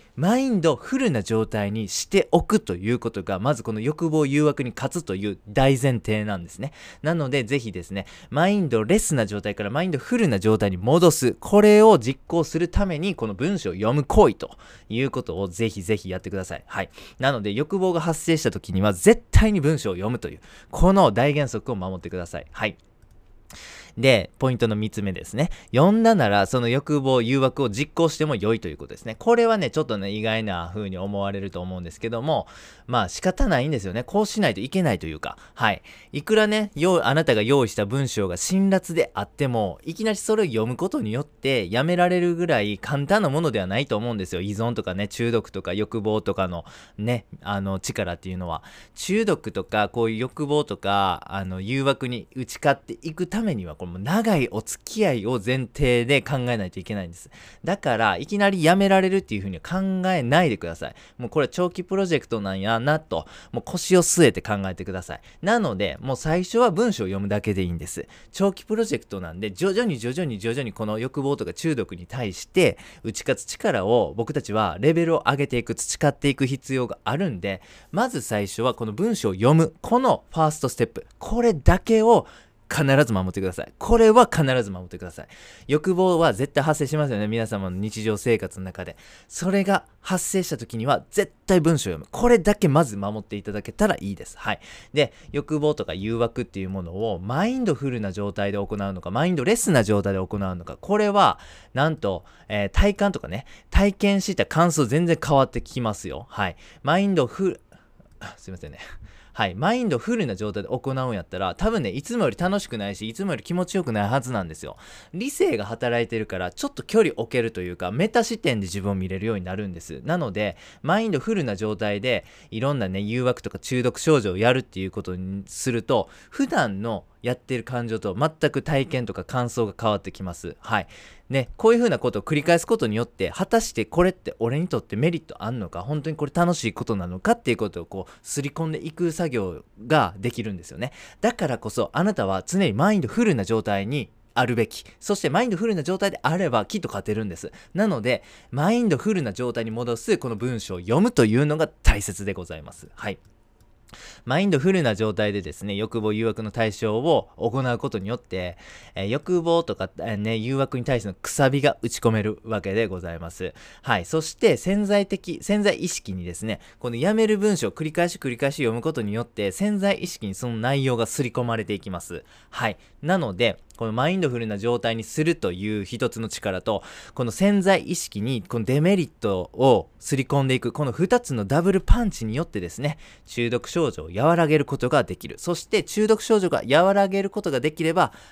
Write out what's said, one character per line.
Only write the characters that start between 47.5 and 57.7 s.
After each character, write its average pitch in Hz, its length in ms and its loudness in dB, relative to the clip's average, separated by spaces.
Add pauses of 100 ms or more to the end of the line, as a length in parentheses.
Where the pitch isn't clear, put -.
の、 98 180 -2
力 90 360 -4
っ - 40 -14
て - 100 -14
い 92 60 -6
う 90 40 -6
の 90 100 -6
は。 80 160 -6 (320)
中 214 280 0
毒 180 280 -2
と 95 100 -6
か、 104 260 0
こ 120 160 0
う 113 60 2
い 113 40 -4
う - 20 -6
欲 127 300 -6
望 147 180 2
と 101 120 -8
か、 98 520 0
あ 98 160 -6
の、 92 160 -8
誘 127 240 -4
惑 135 240 0
に 123 260 -8
打 131 100 -8
ち - 160 -14
勝 143 160 2
っ - 40 -18
て - 220 -14
い 160 100 -8
く 170 160 -6
た 202 120 -2
め 214 140 -2
に 95 120 -6
は、 76 100 -12
こ 90 100 -10
れ 87 60 -10
も 90 60 -10
う - 20 -8
長 196 380 2
い 131 120 0
お 107 120 -4
付 - 200 -12
き 214 240 0
合 170 60 4
い 107 140 -2
を 123 180 0
前 127 260 -2
提 123 360 2
で 135 160 4
考 - 140 -4
え 123 200 0
な 104 80 -2
い 90 60 -6
と - 100 -12
い 87 40 -10
け 107 100 -6
な 101 100 -4
い 85 40 -10
ん - 20 -12
で 85 60 -16
す。 - 120 -20 (360)
だ 190 120 0